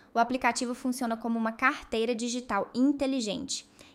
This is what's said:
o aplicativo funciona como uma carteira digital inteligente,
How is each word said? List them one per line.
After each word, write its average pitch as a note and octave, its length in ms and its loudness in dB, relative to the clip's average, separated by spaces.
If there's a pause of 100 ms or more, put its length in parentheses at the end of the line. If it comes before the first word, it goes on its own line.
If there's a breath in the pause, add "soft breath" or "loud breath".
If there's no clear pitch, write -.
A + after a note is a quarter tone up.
(120 loud breath)
o A#3 60 -2
aplicativo A#3+ 560 2
funciona B3 420 -2
como A#3 220 -2
uma A3 140 0
carteira A#3+ 640 0
digital A#3 580 -2
inteligente, C4+ 960 0 (240 loud breath)